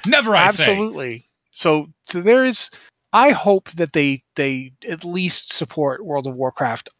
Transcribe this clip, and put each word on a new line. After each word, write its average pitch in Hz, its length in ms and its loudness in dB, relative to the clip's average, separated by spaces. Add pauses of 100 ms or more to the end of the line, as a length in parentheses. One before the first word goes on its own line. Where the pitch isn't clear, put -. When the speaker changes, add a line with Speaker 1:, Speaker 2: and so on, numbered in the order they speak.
Speaker 1:
Never, 226 300 2
I 180 140 6
say. 196 200 2
Speaker 2:
Absolutely. 156 580 -4 (240)
So, 156 360 0 (180)
so 175 160 -6
there 247 240 4
is, - 240 -2 (440)
I 262 180 6
hope 196 400 0
that 160 220 -4
they, 139 300 0 (120)
they 135 380 -4 (140)
at 165 160 -10
least 175 500 -6
support 151 520 -4
World 143 220 -6
of 127 80 -8
Warcraft 127 540 -6 (100)